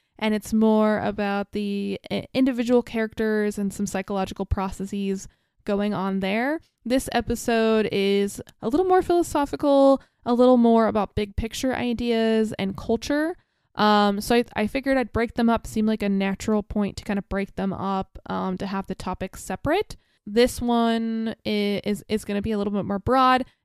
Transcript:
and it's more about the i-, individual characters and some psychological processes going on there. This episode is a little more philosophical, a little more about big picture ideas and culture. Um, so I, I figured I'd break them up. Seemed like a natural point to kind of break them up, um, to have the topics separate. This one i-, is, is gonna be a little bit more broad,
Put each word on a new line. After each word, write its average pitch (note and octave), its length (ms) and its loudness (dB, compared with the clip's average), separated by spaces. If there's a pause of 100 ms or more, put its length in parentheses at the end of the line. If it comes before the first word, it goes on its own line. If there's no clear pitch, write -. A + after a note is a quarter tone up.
(180)
and G#3+ 160 0
it's G#3+ 200 -6
more G#3+ 460 4
about G3+ 520 -4
the G3+ 480 -4 (100)
i-, G3 220 -6
individual B3 500 2
characters G#3+ 760 -2
and G3+ 120 -2
some G3+ 160 -4
psychological G3 600 -4
processes G3 800 -4 (380)
going G#3 260 0
on F#3+ 280 -2
there. A#3 380 -2 (280)
This B3+ 260 0
episode A3+ 800 0
is G3+ 480 0 (220)
a A3+ 80 -2
little F4+ 160 2
more F#4 160 4
philosophical, C#4+ 1000 4 (240)
a A#3+ 80 0
little B3 240 6
more A3+ 300 6
about G3+ 280 0
big G#3 220 -4
picture A#3+ 380 -4
ideas A3+ 840 0
and G3 160 -4
culture. D4 640 -2 (380)
Um, G#3 480 4
so A#3+ 140 2
I, A#3+ 80 2 (120)
I G#3+ 100 0
figured C4+ 300 0
I'd B3 160 -2
break A3+ 220 -2
them A#3 160 2
up. A3+ 160 -2
Seemed G#3+ 220 -2
like A3 140 0
a G#3 60 0
natural G3 540 0
point - 340 -4
to - 80 -14
kind G#3 140 -4
of F#3+ 100 -10
break G3 280 -6
them F#3+ 180 -4
up, F#3+ 500 -6
um, F#3 320 -4
to G3 100 -6
have F#3+ 200 -6
the F#3 80 -6
topics - 500 -10
separate. D4 540 -2 (280)
This A#3 340 2
one A3+ 720 0 (100)
i-, G#3 400 0
is, G#3 240 -4
is G#3+ 160 -2
gonna G3+ 180 -4
be A3 100 -4
a G#3 60 -2
little G3+ 140 -2
bit G3+ 120 -2
more G3 140 -4
broad, B3+ 460 4 (200)